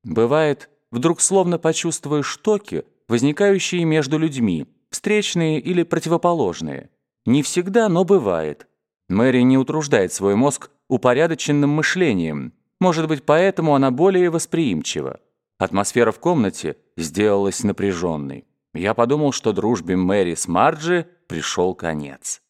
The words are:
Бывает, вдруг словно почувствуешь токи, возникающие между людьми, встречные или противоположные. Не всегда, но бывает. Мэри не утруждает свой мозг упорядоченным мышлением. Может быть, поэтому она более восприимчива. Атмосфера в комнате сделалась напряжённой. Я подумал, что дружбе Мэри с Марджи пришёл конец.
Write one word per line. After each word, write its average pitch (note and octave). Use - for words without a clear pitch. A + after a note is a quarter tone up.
Бывает, C#3
вдруг D#3+
словно F3
почувствуешь D#3+
токи, G3
возникающие E3+
между D#3
людьми, C3
встречные F3+
или F3
противоположные. D#3+
Не C3+
всегда, G3
но F3+
бывает. F#2+
Мэри B2
не B2+
утруждает C3+
свой G2+
мозг C3+
упорядоченным C#3+
мышлением. G2
Может E3
быть, D#3
поэтому E3
она C3+
более F3+
восприимчива. A#2
Атмосфера G2+
в -
комнате G#2+
сделалась G2
напряжённой. E2+
Я F#2
подумал, C#3
что A2
дружбе F#2
Мэри F#2
с -
Марджи D#3
пришёл F2+
конец. D2